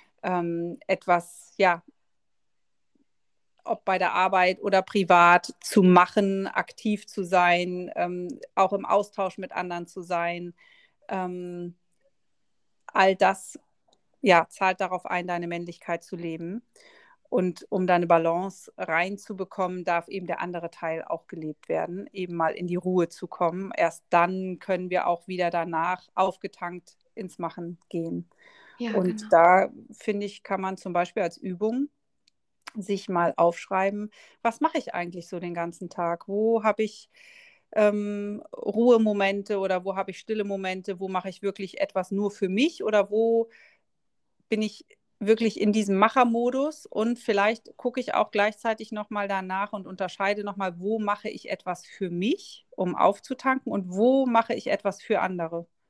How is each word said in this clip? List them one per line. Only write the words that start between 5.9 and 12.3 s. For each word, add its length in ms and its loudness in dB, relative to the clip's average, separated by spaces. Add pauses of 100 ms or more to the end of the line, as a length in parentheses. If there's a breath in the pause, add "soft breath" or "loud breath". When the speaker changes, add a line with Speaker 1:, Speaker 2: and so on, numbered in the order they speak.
Speaker 1:
aktiv 600 -4
zu 180 -8
sein, 720 2
ähm, 420 -4 (160)
auch 180 4
im 120 -4
Austausch 540 -2
mit 140 -12
anderen 340 -6
zu 160 -14
sein. 520 -4 (540 soft breath)
Ähm, 640 -8 (1120)